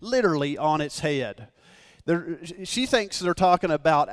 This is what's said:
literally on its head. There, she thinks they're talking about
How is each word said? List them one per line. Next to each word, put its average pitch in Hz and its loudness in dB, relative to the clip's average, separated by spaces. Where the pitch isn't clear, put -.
literally 170 0
on 151 0
its 147 -6
head. 127 -4
There, 170 -2
she 247 -4
thinks 214 0
they're 175 0
talking 180 4
about 147 2